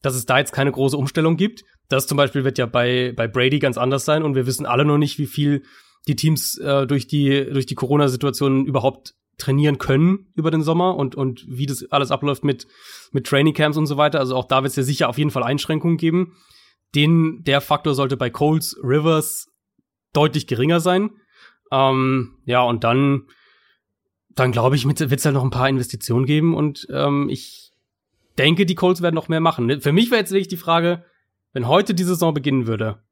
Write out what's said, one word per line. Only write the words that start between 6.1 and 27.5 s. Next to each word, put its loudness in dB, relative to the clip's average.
Teams, -2
äh, 0
durch -2
die, 0
durch -2
die -8
Corona-Situation 0
überhaupt -4
trainieren 0
können 2
über -2
den 0
Sommer 0
und, -4
und -6
wie -6
das -8
alles -2
abläuft -2
mit, -2
mit -4
Training 2
Camps 0
und 0
so -4
weiter. 2
Also -2
auch -2
da 2
wird's -4
ja 0
sicher 0
auf -6
jeden 0
Fall -2
Einschränkungen -2
geben. 0
Den, 2
der 2
Faktor 0
sollte 0
bei -2
Colts, -2
Rivers 0
deutlich 2
geringer 2
sein. 0
Ähm, 2
ja, 2
und 0
dann, 2
dann 2
glaub 2
ich, 0
mit, 0
wird's -2
halt 2
noch 0
ein 0
paar 0
Investitionen -2
geben 2
und, -4
ähm, -2
ich -12